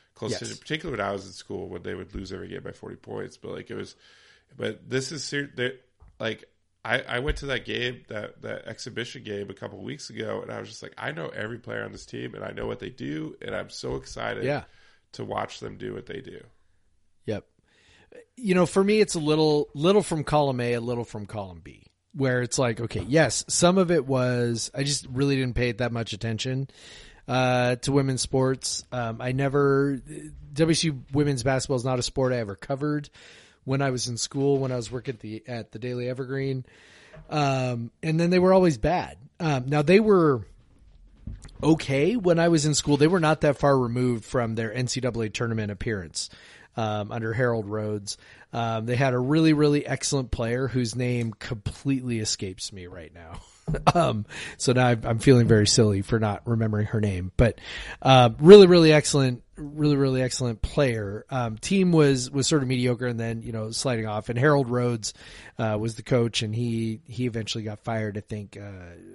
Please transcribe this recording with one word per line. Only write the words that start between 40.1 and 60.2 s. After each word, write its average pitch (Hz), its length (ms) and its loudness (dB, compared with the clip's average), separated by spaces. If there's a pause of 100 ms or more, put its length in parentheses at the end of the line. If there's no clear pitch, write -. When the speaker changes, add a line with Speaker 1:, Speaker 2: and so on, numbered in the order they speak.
Speaker 2:
okay 156 540 2
when 175 240 4
I 170 80 4
was 160 180 4
in 151 80 2
school. 147 220 2
They 143 100 6
were 180 140 4
not 156 220 2
that 147 160 4
far 139 200 4
removed 123 460 0
from 113 320 -2
their 113 180 -4
N 127 140 -2
C 131 120 -6
double 117 220 -2
A 110 60 -2
tournament 110 420 -4
appearance, 98 580 -6 (480)
um, 107 360 -4
under 113 200 -4
Harold 113 360 -2
Rhodes. 107 500 -6 (340)
Um, 113 320 -4
they 120 120 -2
had 131 180 2
a 123 40 0
really, 156 340 4
really 147 340 2
excellent 135 460 -4
player 120 340 -2
whose 120 300 -2
name 123 360 -2
completely 123 840 -4
escapes 101 540 -6
me 90 160 -14
right 85 260 -16
now. 82 320 -16
<laughs> - 40 -20 (440)
Um, 127 320 0 (320)
so - 140 0
now 127 160 4
I'm, 113 160 0
I'm 117 160 -2
feeling 120 260 6
very 107 220 6
silly 104 340 4
for 113 160 -2
not 107 280 -2
remembering 107 400 0
her 110 140 -2
name, 92 360 -2
but, 113 240 4 (420)
uh, 127 280 8 (100)
really, 190 260 12
really 170 260 8
excellent, 135 520 2 (120)
really, 147 380 0
really 135 260 2